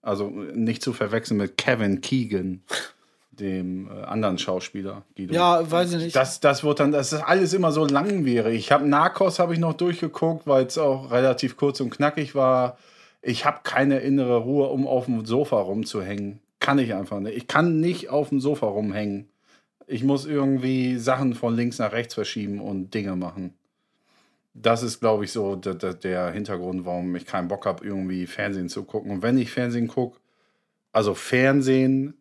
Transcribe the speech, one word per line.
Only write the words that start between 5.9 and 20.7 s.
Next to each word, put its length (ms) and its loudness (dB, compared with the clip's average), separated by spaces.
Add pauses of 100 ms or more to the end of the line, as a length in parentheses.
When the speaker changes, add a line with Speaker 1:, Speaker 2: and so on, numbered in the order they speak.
Speaker 2:
ich 100 -2
nicht. 120 -4
Speaker 1:
Das, 240 2
das 240 4
wird 160 2
dann, 140 4
das 180 0
ist 100 -2
alles 320 4
immer 180 4
so 140 2
langwierig. 720 2
Ich 140 0
hab 120 6
Narcos 560 4
hab 120 4
ich 80 0
noch 140 2
durchgeguckt, 760 -2
weil's 300 4
auch 340 0
relativ 460 2
kurz 240 0
und 80 -2
knackig 460 -2
war. 420 4 (440)
Ich 240 -2
hab 200 0
keine 340 4
innere 380 2
Ruhe, 320 2
um 180 0
auf 180 0
dem 200 -2
Sofa 340 2
rumzuhängen. 800 -4 (220)
Kann 180 2
ich 140 -2
einfach 260 -6
nicht. 160 -6
Ich 120 -10
kann 340 2
nicht 280 -2
auf 200 0
dem 100 0
Sofa 280 0
rumhängen. 600 -4 (600)
Ich 160 -4
muss 220 2
irgendwie 720 0